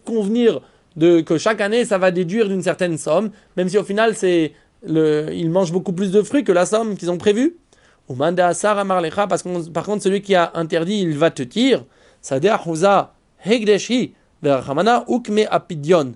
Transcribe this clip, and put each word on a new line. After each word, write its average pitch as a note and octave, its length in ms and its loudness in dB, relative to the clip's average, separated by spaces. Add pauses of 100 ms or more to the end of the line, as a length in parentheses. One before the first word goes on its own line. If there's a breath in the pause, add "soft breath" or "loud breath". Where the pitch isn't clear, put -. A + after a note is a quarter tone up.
convenir A3 560 0 (360 soft breath)
de, E3+ 240 6
que D#3+ 180 0
chaque G#3 220 0
année, G#3+ 240 0
ça G3 140 -2
va F#3 120 2
déduire F#3 380 0
d'une F#3+ 140 -4
certaine E3+ 360 -2
somme, F#3+ 320 -2 (260 soft breath)
même F#3 120 -2
si G3 100 0
au F#3 60 -2
final, G#3+ 300 0
c'est E3+ 380 0 (340 soft breath)
le, D#3 460 0
ils E3+ 180 -4
mangent F3 220 0
beaucoup F#3 200 -2
plus F#3 180 -2
de G3+ 120 4
fruits C4 220 0
que G3 80 0
la F3 140 2
somme A3 300 -2
qu'ils E3+ 140 -6
ont F3 80 -4
prévue. A3+ 380 0 (520 soft breath)
Ouman D3 260 -2
de F3+ 80 0
Asar G3+ 360 0
Amar F#3+ 220 0
Lecha, F3 260 -2
parce F3+ 160 -2
que F3 280 -6
par D#3+ 140 -6
contre, G3+ 180 -4
celui G3 180 0
qui G3 140 -2
a E3+ 200 2
interdit, E3+ 460 -2
il E3 160 -2
va D#3 140 2
te - 120 -8
dire, G3 420 0 (360 soft breath)
Sadeh C#3 280 -2
Achouza F#3 680 0 (300)
Hegdeshi, G#3 680 0 (280 soft breath)
Verachamana, D3 640 0
Ukme G#3+ 420 0
Apidion. D#3 640 0